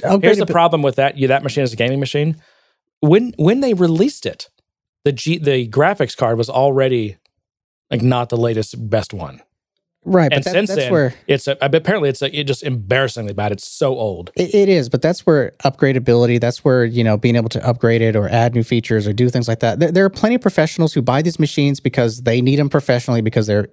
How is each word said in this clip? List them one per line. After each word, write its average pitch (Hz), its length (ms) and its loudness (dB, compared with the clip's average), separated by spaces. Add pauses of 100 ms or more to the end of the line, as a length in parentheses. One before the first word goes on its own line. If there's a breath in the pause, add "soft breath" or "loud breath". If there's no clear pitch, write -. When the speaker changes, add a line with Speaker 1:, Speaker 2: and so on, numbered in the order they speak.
Speaker 1:
no. 202 160 2
Here's 196 180 4
the 190 80 0
Speaker 2:
upgradabi- 175 60 -2
Speaker 1:
problem 170 320 2
with 139 140 0
that. 139 200 0
You, 135 120 2
that 135 140 2
machine 143 200 -2
is 120 100 -4
a - 20 -12
gaming 123 240 -2
machine. 147 380 -2 (600 soft breath)
When, 208 380 2
when 202 240 2
they 254 120 0
released 180 540 0
it, - 220 -14 (560)
the 143 60 2
G, 156 280 -4
the 135 280 0
graphics 147 480 0
card 117 220 -2
was 117 120 -4
already, 131 680 0 (720)
like, 117 140 -2
not 123 260 0
the 120 80 -4
latest 117 520 -4
best 107 240 -2
one. 69 280 -12 (640)
Speaker 2:
Right, 175 220 4
but 147 60 0
Speaker 1:
And 139 80 0
Speaker 2:
that, 180 80 -6
Speaker 1:
since 196 180 0
Speaker 2:
that's 190 140 -2
Speaker 1:
then, 127 80 -4
Speaker 2:
where 143 240 2 (100)
Speaker 1:
it's 139 220 -2
a, 139 80 -2
but 139 180 -2
apparently 160 360 0
it's 131 120 -6
a, 139 180 -4
it 147 40 -4
just 139 180 -4
embarrassingly 120 720 -2
bad. 101 180 -4
It's 98 160 -8
so 135 300 -2
old. 95 380 -6
Speaker 2:
It, 185 180 -2
it 202 160 4
is, 160 180 2
but 123 140 -2
that's 165 240 -2
where 147 280 2 (100)
upgradability, 120 760 2
that's 117 240 -2
where, 127 220 2
you 117 180 0
know, 110 140 2
being 117 180 0
able 113 140 0
to - 180 -6
upgrade 117 360 2
it 113 120 2
or 104 140 0
add 117 240 0
new 120 80 0
features 110 460 -2
or 104 60 -2
do 123 180 2
things 123 160 -2
like 113 140 -2
that. 113 180 0
There, 165 120 2
there 190 140 4
are 190 60 0
plenty 220 240 0
of 247 60 -2
professionals 160 520 0
who - 80 0
buy 123 220 0
these 170 160 -2
machines 143 400 0
because 120 420 -2
they 123 180 0
need 135 200 2
'em 143 100 0
professionally, 123 520 0
because 110 260 0
they're 104 260 0